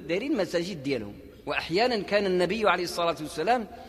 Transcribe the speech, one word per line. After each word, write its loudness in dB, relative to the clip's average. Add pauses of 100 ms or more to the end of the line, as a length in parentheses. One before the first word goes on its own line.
دايرين 0
مساجد -2
ديالهم، -2 (320)
وأحيانا 2
كان 2
النبي 4
عليه 4
الصلاة 0
والسلام 0 (220)